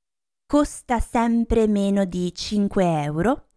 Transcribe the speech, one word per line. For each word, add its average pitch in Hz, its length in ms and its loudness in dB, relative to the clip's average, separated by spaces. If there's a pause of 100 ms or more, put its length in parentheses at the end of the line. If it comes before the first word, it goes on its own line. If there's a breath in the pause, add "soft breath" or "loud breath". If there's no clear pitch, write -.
(460)
Costa 294 540 0
sempre 233 680 0
meno 196 380 0
di 180 280 -4
cinque 190 720 0
euro, 165 540 -2